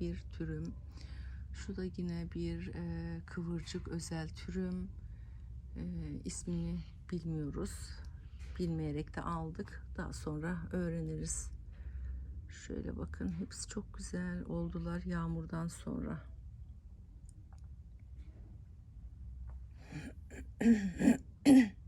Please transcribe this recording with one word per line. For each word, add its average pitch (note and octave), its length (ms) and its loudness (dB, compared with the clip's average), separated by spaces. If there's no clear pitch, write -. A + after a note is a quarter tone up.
bir F3 320 0
türüm. D#3+ 420 -2
Şu - 240 -4
da F#3 80 0
yine F3 500 0
bir, E3+ 400 -2
e, E3 520 -2
kıvırcık E3+ 600 -2
özel D#3+ 400 -2
türüm. F#3 600 -2
E, D#3+ 60 -2
ismini F3 540 0
bilmiyoruz. D#3+ 580 0
Bilmeyerek D#3 580 0
de C#3+ 60 -2
aldık. E3 640 -2
Daha E3 160 -2
sonra D#3 440 0
öğreniriz. E3 760 0
Şöyle - 500 -4
bakın, - 400 -2
hepsi - 300 -6
çok - 260 -6
güzel F3+ 500 -2
oldular E3+ 580 0
yağmurdan E3 680 0
sonra. - 500 -2
<clears throat> G#3+ 1160 10